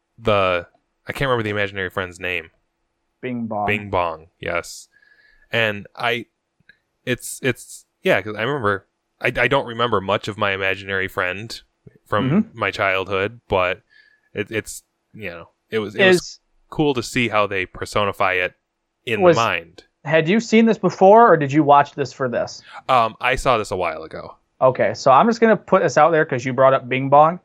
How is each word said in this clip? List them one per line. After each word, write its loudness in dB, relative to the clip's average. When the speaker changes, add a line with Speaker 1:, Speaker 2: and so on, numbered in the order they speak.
Speaker 1:
the, 0
I -8
can't -4
remember 0
the -4
imaginary -4
friend's -8
name. -8
Speaker 2:
Bing -8
Bong. -6
Speaker 1:
Bing -4
Bong, -4
yes. -8
And -2
I, -4
it's, -8
it's, -6
yeah, 0
'cause -8
I -6
remember, -4
I, -2
I 0
don't 0
remember -2
much -2
of -6
my -2
imaginary -4
friend -8
from -2
Speaker 2:
Mm-hmm. 0
Speaker 1:
my -2
childhood, -2
but 0
it, -8
it's, -8
you -12
know, -16
it -4
was, -8
it 4
was 6
Speaker 2:
Is -6
Speaker 1:
cool 0
to -4
see -2
how 0
they -4
personify -2
it -2
in -2
Speaker 2:
was 6
Speaker 1:
the 2
mind. -6
Speaker 2:
Had 0
you 2
seen 4
this 2
before, 6
or 4
did -4
you 4
watch 4
this -6
for -6
this? -6
Speaker 1:
Um, 0
I -2
saw 0
this -6
a -6
while -4
ago. -14
Speaker 2:
Okay, 2
so 2
I'm 6
just 0
gonna 4
put 0
this 0
out 6
there 2
'cause -4
you -4
brought 4
up -2
Bing -4
Bong. 6